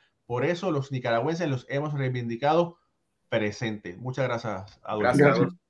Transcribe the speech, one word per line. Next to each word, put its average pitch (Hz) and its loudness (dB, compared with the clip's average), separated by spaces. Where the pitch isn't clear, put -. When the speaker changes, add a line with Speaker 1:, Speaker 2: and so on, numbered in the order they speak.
Speaker 1:
por 123 -2
eso 175 -2
los 139 -2
nicaragüenses 131 0
los 131 -4
hemos 147 -2
reivindicado 135 0
presente." 107 -4
Muchas 127 -4
gracias, 110 -6
Adolfo. 107 -4
Speaker 2:
Gracias, 139 6
Speaker 3:
Gracias. 139 6
Speaker 2:
Adolfo. - 0